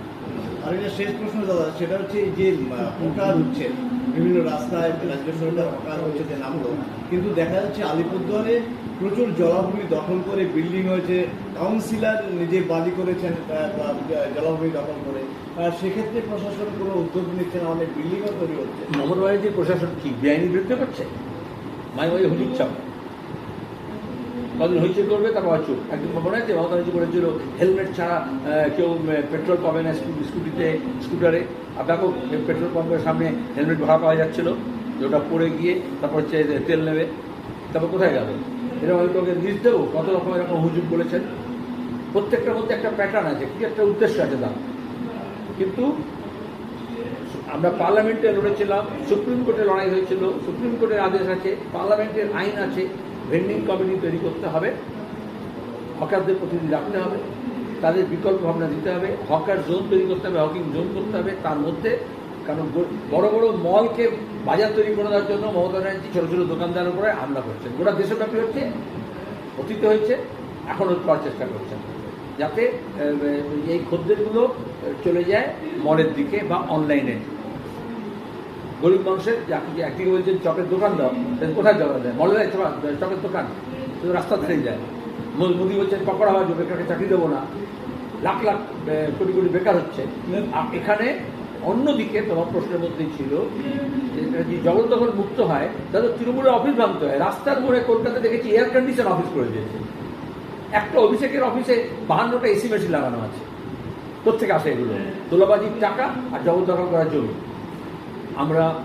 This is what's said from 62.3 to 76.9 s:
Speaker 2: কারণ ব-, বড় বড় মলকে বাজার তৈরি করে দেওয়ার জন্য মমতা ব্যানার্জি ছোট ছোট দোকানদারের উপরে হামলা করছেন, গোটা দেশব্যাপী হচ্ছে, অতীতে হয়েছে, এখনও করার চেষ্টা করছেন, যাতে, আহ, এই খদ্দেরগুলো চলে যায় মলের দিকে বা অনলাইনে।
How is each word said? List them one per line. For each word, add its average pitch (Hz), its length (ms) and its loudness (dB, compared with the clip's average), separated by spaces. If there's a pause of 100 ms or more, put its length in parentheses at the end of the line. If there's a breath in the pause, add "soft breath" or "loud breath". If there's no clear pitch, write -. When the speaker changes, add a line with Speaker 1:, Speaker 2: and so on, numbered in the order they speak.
Speaker 2:
কারণ 151 280 -2
ব-, 143 400 -2
বড় 196 140 6
বড় 226 220 4
মলকে 208 580 4 (360)
বাজার 208 300 4
তৈরি 214 200 4
করে 202 120 0
দেওয়ার 202 200 2
জন্য 208 200 0
মমতা 185 320 2
ব্যানার্জি 190 400 -2
ছোট 165 100 2
ছোট 180 100 2
দোকানদারের 175 500 0
উপরে 196 220 2
হামলা 135 300 -2
করছেন, 113 360 -6
গোটা 190 140 4
দেশব্যাপী 214 460 0
হচ্ছে, 233 340 0 (840)
অতীতে 208 300 0
হয়েছে, 214 300 6 (500)
এখনও 185 280 2 (100)
করার 208 180 6
চেষ্টা 139 220 -4
করছেন, - 320 -8 (600)
যাতে, 185 340 2
আহ, 147 1000 -2
এই 170 100 2 (120)
খদ্দেরগুলো 208 600 2 (500)
চলে 175 200 4
যায় 208 240 2 (360)
মলের 156 300 4
দিকে 143 260 0 (100)
বা 175 60 2
অনলাইনে। 147 600 2 (1700)